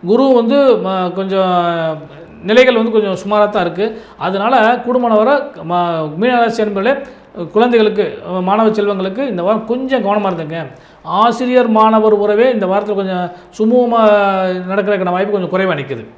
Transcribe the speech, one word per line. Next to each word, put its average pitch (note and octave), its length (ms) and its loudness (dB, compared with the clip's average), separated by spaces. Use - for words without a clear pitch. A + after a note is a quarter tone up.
குரு B3+ 280 2
வந்து B3+ 380 2
ம-, F#3 400 -2
கொஞ்சம் F3 840 -2
நிலைகள் B3 340 4
வந்து A3+ 140 0
கொஞ்சம் G#3 260 0
சுமாராக G#3 340 0
தான் G#3 120 0
இருக்கு. F3 400 -4
அதனால A3 580 2
கூடுமானவரை A#3+ 680 2
ம-, E3+ 400 -2
மீனராசி A#3 400 0
அன்பர்களே, G#3+ 440 -2
குழந்தைகளுக்கு, G#3 640 2
மாணவ G#3+ 260 2
செல்வங்களுக்கு G3+ 500 -2
இந்த A#3 240 -4
வாரம் A3 240 -2
கொஞ்சம் B3+ 380 -2
கவனமா G3+ 240 0
இருந்துங்க. D#3+ 380 -6
ஆசிரியர் A#3+ 680 0
மாணவர் A3 440 4
உறவே G#3 400 2
இந்த G3+ 140 -2
வாரத்துல G3+ 280 -2
கொஞ்சம் F#3 360 -4
சுமூகமா A#3 420 2
நடக்கிறதுக்கான F#3+ 420 -2
வாய்ப்பு G3 280 -2
கொஞ்சம் F3+ 120 -4
குறைவா F#3 280 0
நிக்குது. B2+ 280 -8